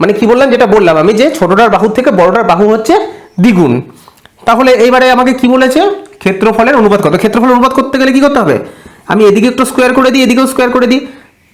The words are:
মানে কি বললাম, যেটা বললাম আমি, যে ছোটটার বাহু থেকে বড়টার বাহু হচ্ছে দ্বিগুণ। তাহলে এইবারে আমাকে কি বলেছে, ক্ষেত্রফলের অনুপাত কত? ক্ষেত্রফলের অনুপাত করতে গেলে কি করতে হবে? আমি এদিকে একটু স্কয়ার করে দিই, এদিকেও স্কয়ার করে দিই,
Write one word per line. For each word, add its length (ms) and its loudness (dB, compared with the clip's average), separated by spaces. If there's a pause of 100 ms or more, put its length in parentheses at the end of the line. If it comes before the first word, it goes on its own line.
মানে 120 0
কি 140 -2
বললাম, 240 2
যেটা 160 2
বললাম 300 2
আমি, 160 2
যে 180 0
ছোটটার 400 0
বাহু 180 -2
থেকে 220 -2
বড়টার 340 0
বাহু 240 0
হচ্ছে 260 0 (460)
দ্বিগুণ। 400 2 (680)
তাহলে 260 2
এইবারে 380 2
আমাকে 220 0
কি 160 -2
বলেছে, 320 0 (380)
ক্ষেত্রফলের 580 -2
অনুপাত 280 2
কত? 120 -2
ক্ষেত্রফলের 360 0
অনুপাত 200 0
করতে 260 -4
গেলে 140 0
কি 80 0
করতে 180 0
হবে? 200 0 (480)
আমি 180 0
এদিকে 240 2
একটু 160 -2
স্কয়ার 300 -2
করে 160 2
দিই, 120 0
এদিকেও 240 0
স্কয়ার 240 -2
করে 160 0
দিই, 200 -2 (480)